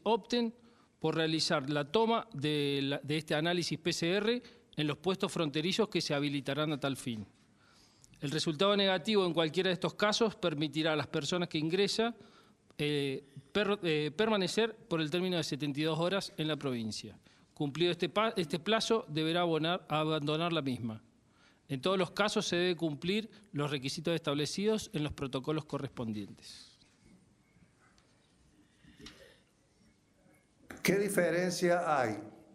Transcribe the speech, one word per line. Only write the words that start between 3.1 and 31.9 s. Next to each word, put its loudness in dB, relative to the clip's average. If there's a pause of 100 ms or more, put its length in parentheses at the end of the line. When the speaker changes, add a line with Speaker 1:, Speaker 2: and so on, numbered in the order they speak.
Speaker 1:
este -4
análisis 0
P -2
C 0
R 0 (340)
en 0
los -2
puestos 0
fronterizos 0
que -2
se -2
habilitarán -2
a -4
tal -2
fin. -6 (960)
El -4
resultado 2
negativo 4
en 2
cualquiera 2
de 2
estos -2
casos 2
permitirá 0
a 2
las 0
personas -2
que -4
ingresa, 0 (600)
eh, -2 (280)
per-, 2
eh, 2
permanecer 2
por -2
el -2
término 0
de 0
setenta -4
y 0
dos 0
horas -2
en -2
la -2
provincia. -4 (380)
Cumplido 0
este -2
pa-, 2
este -2
plazo, 2
deberá 0
abonar, 0
abandonar 0
la 0
misma. -4 (640)
En -4
todos 2
los 0
casos 0
se 0
debe 2
cumplir -2 (220)
los -2
requisitos -2
establecidos -2
en -2
los -4
protocolos -4
correspondientes. -8 (4000)
Speaker 2:
¿Qué 4
diferencia 2